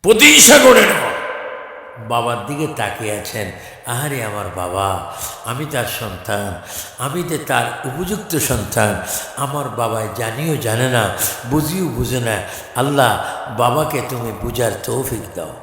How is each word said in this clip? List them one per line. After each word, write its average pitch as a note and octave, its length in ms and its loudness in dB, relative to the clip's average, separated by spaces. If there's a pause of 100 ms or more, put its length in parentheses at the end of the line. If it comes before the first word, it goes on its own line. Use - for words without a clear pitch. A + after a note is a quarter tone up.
প্রতিহিংসা C4+ 560 8
করে B3 220 12
নয়, - 340 2 (920)
বাবার A#2 380 0
দিকে D3 200 -2 (100)
তাকিয়ে G#2 440 -4
আছেন। G#2+ 320 -6 (340)
"আহারে C3 380 -4
আমার G#2 200 -4 (120)
বাবা, F#2 580 -2 (300)
আমি B2+ 220 -6
তার C#3 180 -2
সন্তান, G2+ 760 -6 (380)
আমি C#3+ 240 -4
যে E3 160 -4
তার A#2+ 280 0 (180)
উপযুক্ত E3+ 520 -4
সন্তান, G#2+ 680 0 (340)
আমার C#3 320 -4
বাবায় A2 480 -2
জানিও B2+ 400 -4
জানে A#2+ 340 0
না, G#2 260 0 (300)
বুঝিও D#3 380 0
বুঝে B2 360 -2
না। A2 220 0 (340)
আল্লাহ, C3 480 2 (320)
বাবাকে B2 520 2
তুমি A#2 240 -6
বুঝার A#2 400 -2 (120)
তৌফিক A#2+ 500 -4
দাও।" D#2+ 180 -8 (100)